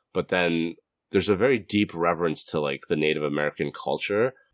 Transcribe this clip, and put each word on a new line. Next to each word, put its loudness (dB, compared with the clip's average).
but -2
then 0
there's 2
a 2
very 2
deep 0
reverence 0
to, -2
like, -2
the 0
Native 2
American -2
culture, -2